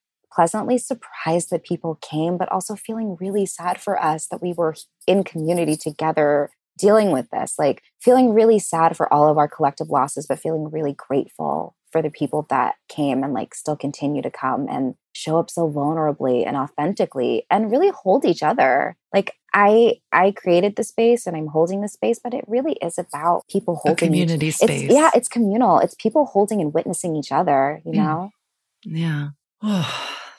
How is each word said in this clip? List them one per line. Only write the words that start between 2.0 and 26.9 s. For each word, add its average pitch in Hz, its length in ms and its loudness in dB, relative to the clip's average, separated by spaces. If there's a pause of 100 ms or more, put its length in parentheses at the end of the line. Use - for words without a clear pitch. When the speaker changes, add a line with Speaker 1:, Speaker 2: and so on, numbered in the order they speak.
Speaker 1:
came, 165 360 -4
but 185 140 -4
also 190 240 -6
feeling 220 440 -8
really 196 280 -2
sad 175 340 -6
for - 180 -4
us 160 280 -2
that - 160 -10
we 175 100 -4
were 165 220 -2 (320)
in 190 160 4
community 160 520 -2
together 147 760 0 (260)
dealing 202 340 4
with 131 200 -2
this, - 260 -6
like, 143 240 0 (180)
feeling 247 360 6
really 220 240 6
sad 165 360 0
for - 160 0
all 147 160 6
of 151 120 4
our 147 80 4
collective 147 420 -2
losses, 139 380 -2
but 135 100 -2
feeling 160 320 -6
really 156 240 -4
grateful - 800 -4 (180)
for 160 100 0
the 151 80 -4
people 151 400 -4
that 131 260 0 (140)
came 135 340 -2
and, 143 100 -4
like, - 220 -8
still 151 200 -4
continue 143 460 -6
to 127 100 -6
come 131 380 -4
and 131 260 -4 (180)
show 160 260 -2
up 165 100 -2
so 165 220 -2
vulnerably 147 760 0
and 139 120 -4
authentically 139 920 -4
and 208 220 0
really 339 180 4
hold 220 360 0
each 170 180 0
other. 147 520 2 (180)
Like, 196 200 0 (200)
I, 214 480 4 (100)
I 190 200 4
created 190 440 2
the 214 80 -4
space 233 420 0
and 170 100 -6
I'm 156 120 -6
holding 170 340 0
the 208 60 -6
space, 226 360 -4
but 247 100 -8
it - 140 -8
really 262 340 -2
is 170 160 -6
about 165 520 -2
people 185 260 -2
Speaker 2:
A - 20 -10
Speaker 1:
holding 165 360 0
each 175 140 2
Speaker 2:
community 156 220 0
Speaker 1:
it's, - 80 -4
Speaker 2:
space. 139 340 2
Speaker 1:
yeah, 302 240 6
it's 240 140 0
communal. 214 500 2
It's - 160 0
people 285 300 2
holding 202 360 0
and 151 120 -2
witnessing 165 420 -4